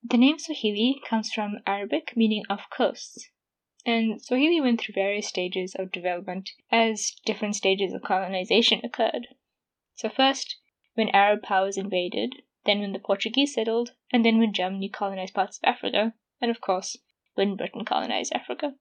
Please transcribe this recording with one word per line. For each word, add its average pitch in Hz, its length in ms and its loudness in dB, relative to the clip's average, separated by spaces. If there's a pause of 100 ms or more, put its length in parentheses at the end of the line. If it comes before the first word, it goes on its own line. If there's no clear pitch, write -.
The 233 140 4
name 277 200 6
Swahili 240 680 0
comes 220 240 -2
from 208 220 -4 (120)
Arabic, 202 480 -2
meaning 214 360 2
of 196 200 -4
coasts, - 600 -4 (560)
and 226 340 0
Swahili 302 400 2
went 247 180 4
through - 140 -6
various 202 340 0
stages 185 520 -4
of 190 120 -6
development 180 600 -6 (200)
as 226 420 2 (120)
different 208 320 -2
stages 196 380 0
of - 80 -8
colonization 190 840 2
occurred. 240 440 -2 (680)
So - 160 -4
first, 269 460 0 (360)
when 220 220 0
Arab 208 280 6
powers 196 360 0
invaded, 190 560 -2 (320)
then 208 140 2
when 202 120 -4
the 190 60 -6
Portuguese 226 560 0
settled, 226 380 0 (200)
and 240 100 4
then 220 160 6
when 220 140 4
Germany 196 380 -4
colonized 196 420 -6
parts 196 240 -2
of - 100 -2
Africa, 226 460 0 (300)
and 233 80 2
of 233 100 -2
course, - 380 -4 (380)
when 196 200 0
Britain - 300 -6
colonized - 480 -2
Africa. 277 460 -4